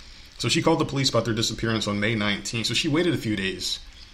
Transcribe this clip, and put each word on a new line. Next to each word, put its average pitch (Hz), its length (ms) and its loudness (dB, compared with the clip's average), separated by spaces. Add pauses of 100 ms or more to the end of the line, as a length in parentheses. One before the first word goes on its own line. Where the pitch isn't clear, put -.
(360)
So 120 120 -2
she - 120 4
called 160 180 4
the 147 60 2
police 135 240 0
about 113 140 4
their 117 100 0
disappearance 113 540 0
on 101 140 0
May 110 140 2
nineteenth. 104 520 -2
So 120 60 0
she 156 160 0
waited 160 240 4
a 117 40 0
few 107 200 0
days. 190 420 -2 (340)